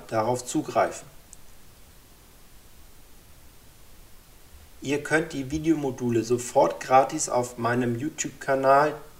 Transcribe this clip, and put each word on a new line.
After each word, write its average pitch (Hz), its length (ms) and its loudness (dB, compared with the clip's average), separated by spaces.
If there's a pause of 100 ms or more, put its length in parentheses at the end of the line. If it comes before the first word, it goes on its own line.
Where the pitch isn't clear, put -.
darauf 117 400 -2
zugreifen. - 600 -2 (3750)
Ihr 143 220 -2
könnt - 320 0
die 135 160 -6
Videomodule 131 720 0
sofort - 560 2
gratis 139 480 2
auf 123 300 -2
meinem 120 400 0
YouTube-Kanal 139 960 2 (260)